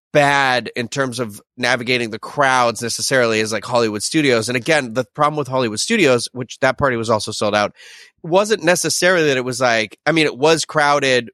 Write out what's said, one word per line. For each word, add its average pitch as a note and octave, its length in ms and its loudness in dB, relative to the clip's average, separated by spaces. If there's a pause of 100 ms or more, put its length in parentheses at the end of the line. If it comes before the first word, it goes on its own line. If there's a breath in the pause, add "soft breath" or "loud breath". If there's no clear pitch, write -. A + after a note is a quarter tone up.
(120)
bad C#3 640 2
in A#2 120 -4
terms B2+ 320 -4
of G#2+ 220 -8 (160)
navigating B2 540 0
the A2 80 -8
crowds B2+ 640 0
necessarily A#2 560 0
as, A2 120 -2
like, G#2+ 140 -6
Hollywood A2+ 380 0
Studios. B2 460 0
And B2 60 -2
again, B2+ 380 0
the B2 120 -2
problem D3+ 320 -2
with C#3+ 100 -4
Hollywood B2+ 320 -2
Studios, C3+ 540 0
which B2 260 -12
that C3 180 2
party C3 200 0
was A2+ 120 -4
also A2 220 0
sold G#2 240 -2
out, G#2 180 0 (480 loud breath)
wasn't F#3+ 420 0
necessarily E3+ 640 2
that C3+ 100 2
it B2 60 -2
was B2 160 -6
like, A2+ 460 0
I D3+ 60 0
mean, D#3+ 140 2
it A2+ 120 -4
was D#3 280 2
crowded C3+ 680 0